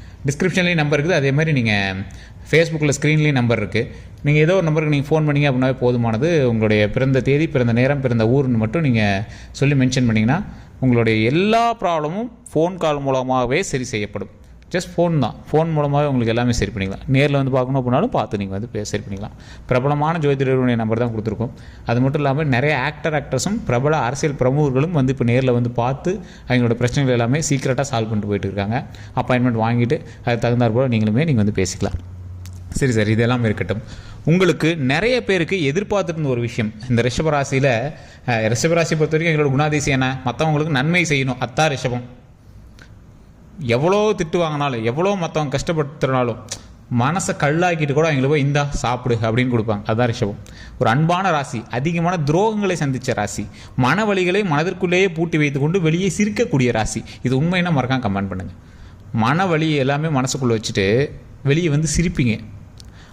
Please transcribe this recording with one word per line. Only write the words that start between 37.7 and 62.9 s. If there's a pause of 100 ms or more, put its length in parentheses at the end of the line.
அஹ்,
ரிஷப
ராசியை
பொறுத்த
வரைக்கும்
எங்களோட
குணாதிசயம்
என்ன?
மத்தவங்களுக்கு
நன்மை
செய்யணும்,
அத்தா
ரிஷபம். (1400)
எவ்வளோ
திட்டு
வாங்கினாலும்,
எவ்வளோ
மத்தவங்க
கஷ்டப்படுத்துறனாலும், (640)
மனசை
கல்லாக்கிட்டு
கூட
அவங்களுக்கு
போய்,
"இந்தா,
சாப்பிடு"
அப்படின்னு
கொடுப்பாங்க.
அதான்
ரிஷபம். (440)
ஒரு
அன்பான
ராசி,
அதிகமான
துரோகங்களை
சந்திச்ச
ராசி, (280)
மன
வலிகளை
மனதிற்குள்ளேயே
பூட்டி
வைத்துக்கொண்டு
வெளியே
சிரிக்கக்கூடிய
ராசி. (200)
இது
உண்மைன்னா
மறக்காம
கமெண்ட்
பண்ணுங்க. (600)
மன
வலி
எல்லாமே
மனசுக்குள்ள
வச்சுட்டு (320)
வெளியே
வந்து (100)
சிரிப்பீங்க. (720)